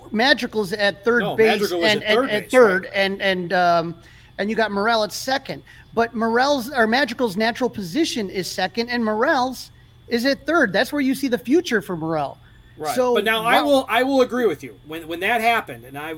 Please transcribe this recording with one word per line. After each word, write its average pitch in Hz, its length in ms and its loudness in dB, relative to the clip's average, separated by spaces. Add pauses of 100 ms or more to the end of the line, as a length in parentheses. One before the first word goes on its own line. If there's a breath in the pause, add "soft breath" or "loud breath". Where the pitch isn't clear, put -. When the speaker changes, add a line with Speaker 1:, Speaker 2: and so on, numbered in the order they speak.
(100)
Speaker 1:
Magical's 220 640 0
at 202 320 -2
third 233 160 2
Speaker 2:
No, 202 160 -2
Speaker 1:
base 214 240 4
Speaker 2:
Madrigal 175 220 -2
was 214 100 4
Speaker 1:
and, - 100 0
Speaker 2:
at 214 120 0
third 247 80 4
Speaker 1:
and, 269 80 -4
and 208 120 -2
Speaker 2:
base, - 80 -18
Speaker 1:
third, 202 320 6
Speaker 2:
right. - 120 -14
Speaker 1:
and, 196 280 0
and, 185 300 0
um, 170 420 2 (440 loud breath)
and 202 120 -2
you 220 60 -4
got 214 160 0
Morel 214 320 2
at 214 80 -6
second. 180 500 -6 (320 loud breath)
But 233 220 0
Morel's, 240 560 0
or 226 160 2
Magical's 240 480 0
natural 233 340 -2
position 208 580 -4
is 180 200 -6
second, 214 400 -4
and 240 160 -2
Morel's – 247 680 -2 (360 soft breath)
is 233 200 -2
at 277 180 0
third. 294 260 2
That's 214 220 0
where 294 80 -2
you 269 140 0
see 269 140 -4
the 233 100 0
future 254 420 0
for 180 160 -6
Morel. 151 400 -4 (400 soft breath)
Speaker 2:
Right. 156 180 -6
Speaker 1:
So 247 200 2
Speaker 2:
But 208 100 0
now 220 180 0
I 233 120 2
Speaker 1:
why 269 80 4
Speaker 2:
will, 277 260 2
I 233 140 2
will 269 180 2
agree 247 240 0
with 160 180 -2
you. 110 240 -16
When, 156 220 -12
when 170 120 -8
that 220 200 0
happened, 175 440 -2
and 135 120 -16
I, 156 220 -10